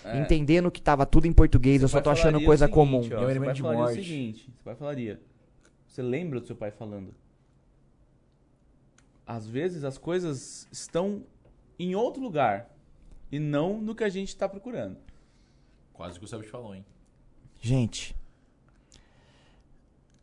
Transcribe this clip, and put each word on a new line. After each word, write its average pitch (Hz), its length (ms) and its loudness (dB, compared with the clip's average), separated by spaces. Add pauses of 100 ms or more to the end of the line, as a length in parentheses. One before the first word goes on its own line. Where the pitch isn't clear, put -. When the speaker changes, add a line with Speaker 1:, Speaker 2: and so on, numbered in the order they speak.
Speaker 1:
É. 110 120 -6
Speaker 2:
entendendo 165 540 2
que - 100 -12
tava 143 240 2
tudo 156 220 6
em 165 60 0
português, 135 480 8
Speaker 1:
Seu 135 40 2
Speaker 2:
eu 131 40 4
só 143 80 0
Speaker 1:
pai 139 60 0
Speaker 2:
tô 151 60 0
achando 151 140 2 (120)
Speaker 1:
falaria 151 100 2
o - 20 4
Speaker 2:
coisa 147 200 8
Speaker 1:
seguinte, 110 60 2
Speaker 2:
comum. 135 260 6
Speaker 1:
ó, 120 40 -2
Speaker 3:
E 117 80 -8
é 120 60 -6
um - 20 -4
Speaker 1:
seu 123 100 0
Speaker 3:
elemento 135 180 -2
Speaker 1:
pai 127 80 -4
Speaker 3:
de 135 60 -8
Speaker 1:
falaria - 200 -2
o - 20 2
Speaker 3:
morte. 120 180 -2
Speaker 1:
seguinte: 135 440 -10
seu - 180 -20
pai 110 120 -14
falaria, 127 440 -10 (680)
você - 160 -16
lembra 131 380 -6
do 117 80 -16
seu 117 80 -12
pai 104 160 -10
falando? 104 420 -14 (2250)
Às 113 180 -12
vezes 147 380 -8
as 135 140 -10
coisas 165 720 -8
estão 202 500 -6 (580)
em 180 160 -6
outro 269 260 -4
lugar 131 480 -2 (640)
e 143 80 -8
não 151 400 -2
no 220 160 -10
que 226 80 -6
a 208 60 -2
gente 190 260 -10
tá 196 140 -6
procurando. 196 480 -12 (960)
Speaker 3:
Quase 87 260 -18
que 104 60 -20
o - 20 -18
Celso 107 220 -16
falou, 113 260 -18
hein? 95 100 -20 (760)
Speaker 2:
Gente, 117 540 -4 (2000)